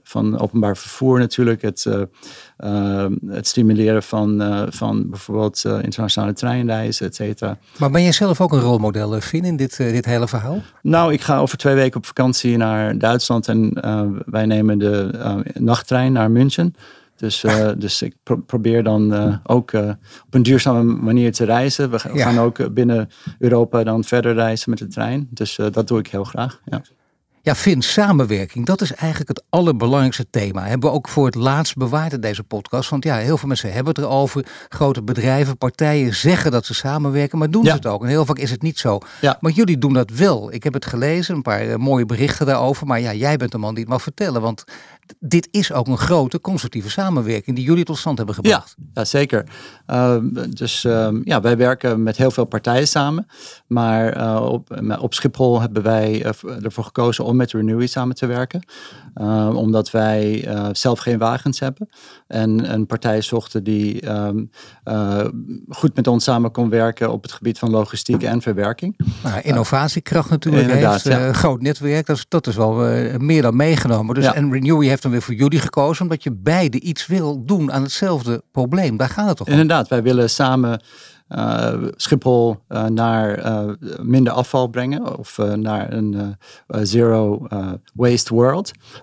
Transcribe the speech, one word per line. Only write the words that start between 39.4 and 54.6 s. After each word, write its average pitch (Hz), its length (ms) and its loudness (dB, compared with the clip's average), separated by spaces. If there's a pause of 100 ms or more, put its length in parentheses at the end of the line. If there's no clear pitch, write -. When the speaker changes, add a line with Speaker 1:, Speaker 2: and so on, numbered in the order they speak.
Speaker 2:
jullie 175 260 4
doen 139 160 2
dat 123 160 2
wel. 113 440 0
Ik 117 100 -8
heb 139 100 -2
het 139 120 -6
gelezen, 160 500 -2
een 143 60 -4
paar, 107 200 -2
eh, 113 140 -4
mooie 127 300 2
berichten 123 400 0
daarover. 135 420 0
Maar 120 140 0
ja, 117 120 -4
jij 139 240 0
bent 127 140 -4
de 117 60 -6
man 107 160 -6
die 113 100 -6
het 113 100 -6
mag 127 80 -2
vertellen. 143 400 -4
Want 110 220 -4 (420)
d-, - 140 -20
dit 165 320 0
is 202 220 0
ook 123 140 0
een 127 100 0
grote 160 440 0
constructieve 117 480 -6
samenwerking 123 640 -2
die 127 100 -4
jullie 170 180 4
tot 156 140 -4
stand 147 200 -4
hebben 107 240 -4
Speaker 1:
Ja, - 0 -
Speaker 2:
gebracht. - 340 2 (180)
Speaker 1:
ja, 113 120 -4
zeker. 143 400 0 (400)
Ehm, 123 400 2 (240)
dus, - 360 -6
ehm, 110 380 2
ja, 127 180 0
wij 117 160 2
werken 123 460 2
met 110 140 -2
heel 131 140 4
veel 120 140 0
partijen 120 420 0
samen. 151 400 -2 (400)
Maar, 113 460 0
eh, 113 380 -2
op, - 300 -6 (180)